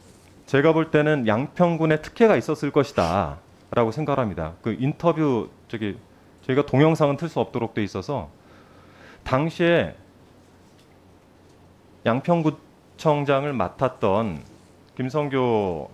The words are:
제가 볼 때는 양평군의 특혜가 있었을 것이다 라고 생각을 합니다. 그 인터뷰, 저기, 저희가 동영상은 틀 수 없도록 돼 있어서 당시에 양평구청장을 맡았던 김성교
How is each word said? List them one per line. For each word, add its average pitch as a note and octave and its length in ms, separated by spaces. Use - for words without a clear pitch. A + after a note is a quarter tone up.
제가 C#3+ 300
볼 D#3 160
때는 D3+ 360
양평군의 D#3 760
특혜가 G#3+ 340
있었을 C#3+ 340
것이다 F2 680
라고 A2+ 200
생각을 C#3+ 280
합니다. E2+ 420
그 A2 180
인터뷰, D3 680
저기, G#2 280
저희가 C3+ 200
동영상은 D3 500
틀 E3+ 140
수 C3+ 100
없도록 A#2 320
돼 A2 120
있어서 G2 440
당시에 D#3+ 720
양평구청장을 D3 1500
맡았던 G#2 920
김성교 B2+ 960